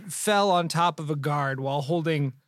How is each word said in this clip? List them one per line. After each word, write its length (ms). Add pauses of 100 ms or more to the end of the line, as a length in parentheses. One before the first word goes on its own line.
fell 440
on 180
top 320
of 80
a 80
guard 440
while 200
holding 540 (140)